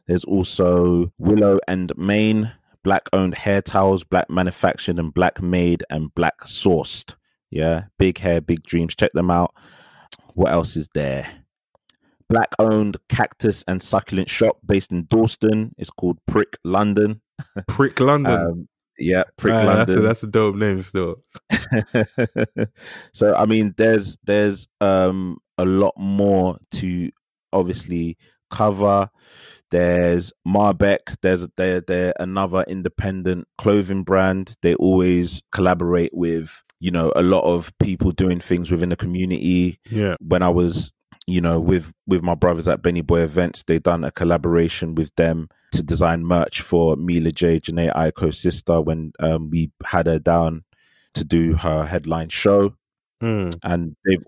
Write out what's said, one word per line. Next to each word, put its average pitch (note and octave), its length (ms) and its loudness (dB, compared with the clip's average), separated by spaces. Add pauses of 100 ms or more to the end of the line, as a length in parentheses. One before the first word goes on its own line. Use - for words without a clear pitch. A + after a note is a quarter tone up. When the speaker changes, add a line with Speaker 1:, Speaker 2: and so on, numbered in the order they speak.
Speaker 1:
There's F2+ 180 0
also F2+ 920 2
Willow G2+ 480 4
and F#2 300 -4
Mane, G#2+ 560 0 (320)
black F#2+ 300 0
owned F#2 220 2
hair G2 260 0
towels, F#2+ 420 2
black - 260 0
manufactured F2+ 680 -2
and D#2+ 140 -4
black F2+ 280 0
made F2 480 0
and D#2 240 -6
black E2 280 -2
sourced. - 760 -2 (340)
Yeah, E2 360 -2 (120)
big F#2 200 2
hair, E2+ 240 0
big E2 220 -2
dreams. E2+ 320 -2
Check - 180 0
them F2 180 0
out. F2 220 2 (800)
What - 180 2
else E2 240 -2
is D#2 180 -6
there? C2+ 320 -4 (1040)
Black A2+ 280 0
owned G#2+ 400 2 (120)
cactus - 580 -2
and F#2 160 -2
succulent F#2+ 440 -2
shop - 380 0
based G2 260 0
in F2 160 -4
Dalston. A2 680 0
It's - 140 -12
called F2 340 -4
Prick - 380 -2
London. G#2 580 0 (240)
<laughs> - 220 -14
Speaker 2:
Prick - 320 0
London. C3+ 400 2
Speaker 1:
Um, E2+ 280 -6 (300)
yeah, F2+ 260 0 (140)
Prick A2+ 160 0
Speaker 2:
Ah, A2+ 100 4
Speaker 1:
London. G2 140 4
Speaker 2:
that's F#2 140 2
a, F#2+ 100 4
that's A2+ 220 0
a A2 40 -8
dope G#2+ 280 0
name G2+ 260 -2
still. F2+ 360 -6 (340)
Speaker 1:
<laughs> A#2 520 0 (1080)
So, G#2 220 2
I G#2+ 100 2
mean, G#2+ 320 2
there's, A2 460 2
there's, G#2 440 0 (140)
um, F#2+ 560 0 (200)
a F#2 80 0
lot F#2+ 320 2
more G2 600 2 (140)
to F2 400 -6 (400)
obviously F2 640 -4 (320)
cover. G2+ 600 2 (640)
There's F2 640 2 (140)
Marbeck. G2+ 760 0
There's, F2+ 260 0 (100)
they're, F#2 240 0
they're F2+ 380 -2
another F#2 480 -2
independent F#2 800 -6 (100)
clothing G2 460 0
brand. F#2+ 580 0
They E2+ 140 2
always F2+ 640 2 (100)
collaborate F2 600 0
with, E2 500 -4 (160)
you F2 120 -4
know, E2 240 0
a E2+ 60 2
lot F2+ 220 4
of F2 360 0
people F#2+ 320 -2
doing F2+ 280 0
things F2 320 -2
within F2 180 0
the E2+ 60 -2
community. F2+ 840 -2 (100)
Speaker 2:
Yeah. G#2 300 -2
Speaker 1:
When F2+ 240 0
I F2+ 60 4
was, F2 420 0 (360)
you F2+ 140 0
know, E2+ 180 2
with, E2 320 0 (160)
with F#2 160 2
my E2+ 120 0
brothers E2+ 320 0
at - 140 0
Benny F2 200 0
Boy E2+ 200 2
Events, E2 420 -2
they E2 160 2
done E2+ 240 0
a C2+ 80 -6
collaboration E2+ 840 0
with D#2+ 200 -4
them E2 340 0 (220)
to - 120 0
design E2 420 0
merch E2+ 360 0
for E2 340 2
Mila E2 360 0
J, E2 280 2
Jhené E2 360 -2
Aiko's D#2+ 440 -2
sister, E2+ 420 0
when, D#2+ 380 -4
um, D#2+ 300 -2
we D#2+ 220 -2 (140)
had E2+ 220 -2
her D#2+ 120 0
down E2 440 0 (500)
to - 100 -4
do E2 320 2
her D#2 300 -2
headline E2 440 -4
show. G2+ 460 2 (480)
Speaker 2:
Mm. G2+ 400 -2
Speaker 1:
And F2 320 -4 (100)
they've F#2+ 220 2